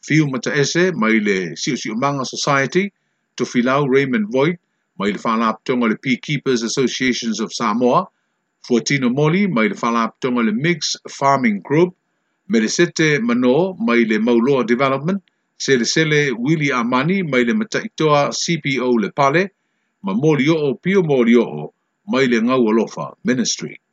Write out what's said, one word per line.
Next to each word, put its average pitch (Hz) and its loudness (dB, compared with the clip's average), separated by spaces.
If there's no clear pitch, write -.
Fiu 151 2
mataese 143 0
mai 110 2
le 95 -2
Siʻosiʻomaga 131 -4
Society, 143 -2
tofilau 131 0
Raymond 127 2
Voigt 151 2
mai 98 0
le 95 -6
faalapitoga 117 -2
o - 2
le 110 2
Beekeepers 127 -2
Associations 117 -2
of 104 -6
Samoa, 123 0
Fuatino 127 0
Moli 151 2
mai 113 0
le 98 -8
whalaaptonga 117 -2
le 107 0
Mix 151 -2
Farming 127 0
Group, 165 0
me 117 2
le 220 2
sete 160 0
mano 127 2
mai 117 2
le 110 0
Mauloa 120 2
Development, 139 0
sele 127 0
sele 151 0
Willy 151 0
Amani 131 0
mai 131 0
le 117 0
mataitoa 143 0
C 170 -4
P 135 -4
O 123 2
le 98 -2
pale, 151 0
ma 98 -4
moli 143 2
o 165 4
o 123 -2
pio 190 0
moli 123 4
o 113 6
o 76 -8
mai 127 2
le 117 2
Ngau 123 2
Alofa 101 -2
Ministry. 110 -4